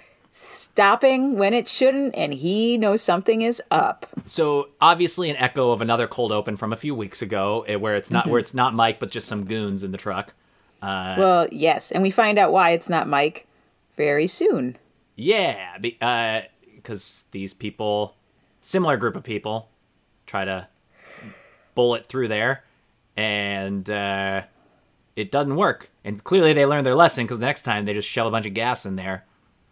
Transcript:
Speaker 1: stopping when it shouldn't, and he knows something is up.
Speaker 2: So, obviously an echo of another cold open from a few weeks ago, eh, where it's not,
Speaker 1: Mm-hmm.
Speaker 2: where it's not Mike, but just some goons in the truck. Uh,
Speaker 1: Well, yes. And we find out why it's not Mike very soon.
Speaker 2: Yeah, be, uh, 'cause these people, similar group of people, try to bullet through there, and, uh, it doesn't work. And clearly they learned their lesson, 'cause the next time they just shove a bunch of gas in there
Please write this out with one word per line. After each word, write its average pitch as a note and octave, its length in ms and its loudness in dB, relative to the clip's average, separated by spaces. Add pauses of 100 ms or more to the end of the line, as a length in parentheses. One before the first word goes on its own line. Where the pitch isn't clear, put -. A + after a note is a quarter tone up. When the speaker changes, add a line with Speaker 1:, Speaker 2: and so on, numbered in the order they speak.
(300)
Speaker 1:
stopping B3+ 1040 2
when G3 160 2
it A#3+ 140 0
shouldn't, C4+ 480 2
and D3+ 180 -2
he G#3 460 0
knows G#3+ 240 2
something G#3+ 400 2
is A#3 180 0 (120)
up. - 340 0 (180)
Speaker 2:
So, D3 440 0 (120)
obviously E3+ 500 4
an D3 60 -4
echo B2+ 360 2
of G#2+ 80 0
another A#2 260 2
cold A2+ 240 -2
open G#2+ 260 -2
from G#2+ 160 -6
a A2 40 -4
few D3 180 -6
weeks G#2 280 -8
ago, G#2 440 -2
eh, G#2 80 -4
where G#2 220 -2
it's - 140 -4
not, A#2 120 2
Speaker 1:
Mm-hmm. - 80 -2
Speaker 2:
where A#2+ 80 4
it's - 160 -4
not B2 180 2
Mike, A2+ 280 2
but G2+ 100 -6
just - 160 -8
some G#2 200 -6
goons G2+ 360 -4
in G2 80 -8
the F#2+ 80 -8
truck. G2 360 -8 (460)
Uh, F#2+ 380 -6
Speaker 1:
Well, F3+ 320 4
yes. D3+ 400 0
And F#3 140 0
we F#3+ 60 2
find G#3+ 280 2
out F3 140 6
why F3+ 180 6
it's E3+ 180 0
not E3 200 0
Mike D3 400 0 (480)
very D3+ 320 0
soon. D#3 480 0 (400)
Speaker 2:
Yeah, A2+ 600 -2
be, A#2 220 -8
uh, A#2 420 0 (420)
'cause - 480 -12
these G2 200 -8
people, G#2 600 -4 (460)
similar E3+ 360 0
group A2+ 200 -2
of - 80 -12
people, A2 440 -6 (580)
try G2 180 -4
to F#2+ 240 -6 (1040)
bullet A#2+ 320 2
through B2+ 220 -4
there, A2+ 340 0 (540)
and, G2+ 720 -4
uh, G2 520 -2 (760)
it G2+ 160 -6
doesn't C#3 240 -2
work. E3+ 340 -2 (140)
And G2+ 180 -8
clearly E3+ 300 4
they C#3+ 120 6
learned C#3+ 220 2
their B2+ 80 2
lesson, C#3+ 320 4
'cause A#2 140 -6
the A#2+ 60 -2
next C#3+ 160 -4
time G#2 240 -2
they G#2 80 -2
just G#2 140 -4
shove A2+ 200 -2
a - 20 -2
bunch A2 160 -4
of G2 80 -10
gas A2+ 320 -4
in F#2+ 80 -6
there F#2+ 300 -8 (480)